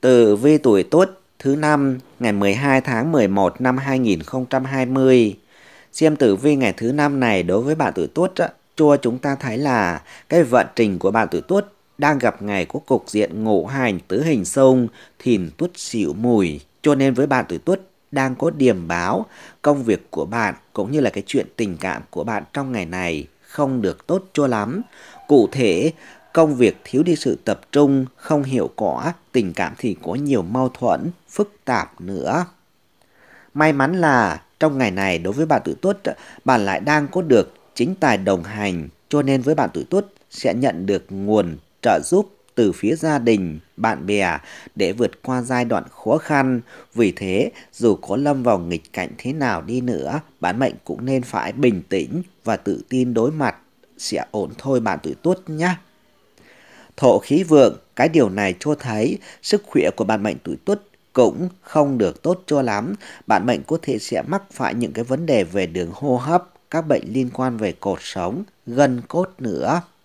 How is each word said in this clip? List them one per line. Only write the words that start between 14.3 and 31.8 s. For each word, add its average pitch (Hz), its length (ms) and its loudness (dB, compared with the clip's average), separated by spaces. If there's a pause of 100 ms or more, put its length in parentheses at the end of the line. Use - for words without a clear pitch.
xung, 131 440 4 (300)
Thìn 95 380 0
Tuất 175 180 -4
Sửu 92 380 -4
Mùi. 98 480 0 (220)
Cho 147 120 4
nên 135 200 2
với 131 120 0
bạn 131 220 0
tuổi 87 100 -6
Tuất 190 220 -2 (300)
đang 135 240 -2
có - 160 -2
điểm 113 380 2
báo, 92 380 -2 (360)
công 143 200 2
việc 110 280 -2
của 76 140 -6
bạn 104 300 -4 (180)
cũng 104 200 -6
như 151 80 0
là 120 100 2
cái 101 160 -8
chuyện - 200 -2 (100)
tình 98 200 -4
cảm 87 340 -6
của 82 140 -6
bạn 107 180 -6 (100)
trong 135 200 -8
ngày 98 140 -6
này 85 400 -6 (160)
không 135 400 -4
được - 240 -4
tốt 185 260 -2
cho 143 140 0
lắm. 123 360 -4 (460)
Cụ 120 240 6
thể, 123 400 0 (440)
công 156 200 4
việc 120 280 4
thiếu 135 180 0
đi 170 140 2
sự - 280 -2
tập 101 160 -2 (120)
trung, 139 340 4 (100)
không 147 260 -2
hiệu 131 340 -2
quả, 92 360 -4 (200)
tình 98 200 2
cảm 85 260 -6
thì 104 240 -4
có 85 120 -8
nhiều 139 280 0
mâu 127 260 -2
thuẫn, 123 420 -2 (180)
phức 208 240 -4 (120)
tạp - 360 -4